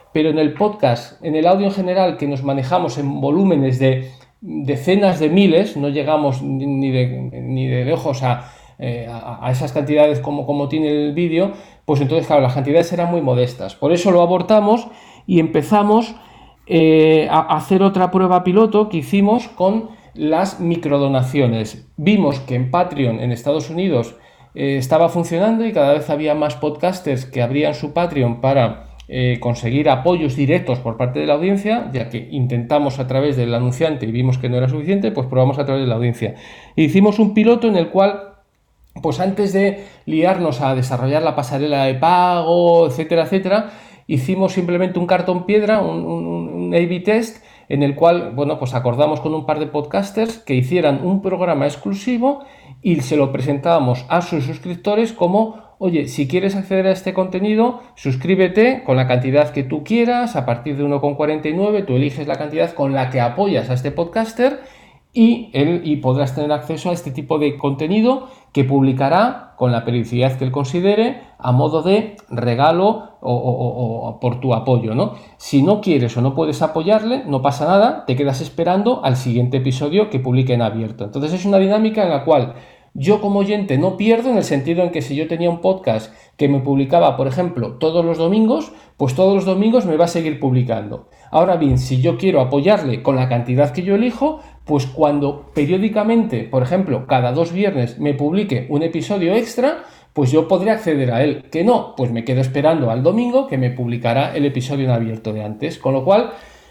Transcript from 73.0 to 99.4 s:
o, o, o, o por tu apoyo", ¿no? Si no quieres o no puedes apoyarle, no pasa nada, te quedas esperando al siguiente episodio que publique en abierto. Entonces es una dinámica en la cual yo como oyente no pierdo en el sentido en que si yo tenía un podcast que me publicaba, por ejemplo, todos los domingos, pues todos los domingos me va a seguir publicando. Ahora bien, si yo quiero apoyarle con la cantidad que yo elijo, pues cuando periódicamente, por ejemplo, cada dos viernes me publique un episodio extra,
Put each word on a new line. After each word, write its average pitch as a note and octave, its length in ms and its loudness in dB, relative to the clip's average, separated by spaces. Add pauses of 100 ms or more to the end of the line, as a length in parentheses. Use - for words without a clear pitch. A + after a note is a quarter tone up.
o, A#2+ 140 -2
o, B2 180 0
o, A#2 580 -4
o A2+ 100 -14
por A#2+ 200 -2
tu B2+ 140 0
apoyo", A2 420 0
¿no? F#3+ 200 -2 (220)
Si - 240 2
no G3+ 200 4
quieres C3+ 340 2
o A#2+ 60 0
no C3 120 2
puedes D3+ 280 -2
apoyarle, G#3 640 0
no C#3 140 -2
pasa C#3+ 240 -2
nada, G3 400 2
te B2+ 100 0
quedas C3+ 240 -2
esperando F#3 640 -2
al C3 140 2
siguiente B2 400 0
episodio D3 520 0
que C3 100 -4
publique B2+ 340 0
en A#2+ 80 2
abierto. A2 420 -4
Entonces C#3+ 300 -6
es F3+ 120 -4
una G3 120 4
dinámica G#3+ 460 2
en F3 60 0
la C#3 140 -2
cual C3+ 300 2 (400)
yo G3+ 280 2
como G3+ 180 0
oyente G3 380 0
no F#3+ 180 0
pierdo A3+ 340 2
en A#3 80 2
el E3+ 60 2
sentido D#3+ 400 0
en E3+ 80 -2
que E3 100 -4
si C3+ 140 -6
yo D#3 120 -4
tenía E3+ 220 -2
un E3+ 120 -4
podcast D#3 520 -2 (220)
que C#3+ 140 0
me C#3 100 2
publicaba, C#3 560 2
por C3+ 120 -2
ejemplo, C3 460 -4
todos E3 300 0
los E3 140 0
domingos, A3 560 0 (240)
pues C3 180 0
todos F#3+ 200 4
los F3+ 100 0
domingos G3+ 400 2
me D#3+ 120 0
va E3+ 80 4
a E3 40 -2
seguir D#3+ 300 -4
publicando. A#2+ 680 -2 (220)
Ahora F3 260 4
bien, C#3 220 2
si B2+ 240 0
yo E3+ 160 2
quiero F3 240 2
apoyarle C#3+ 600 0
con C#3 140 0
la B2+ 140 0
cantidad B2 420 0
que F3+ 120 -6
yo G3 120 2
elijo, B3+ 460 -2 (240)
pues C3+ 220 0
cuando C#3+ 640 -2
periódicamente, G3+ 880 0
por B2+ 200 -2
ejemplo, F3 440 -2
cada B2 240 0
dos E3 220 -2
viernes E3+ 440 -2
me D3 160 -2
publique D3+ 560 -2
un D3+ 140 -2
episodio E3+ 500 -2
extra, B3 520 -2 (280)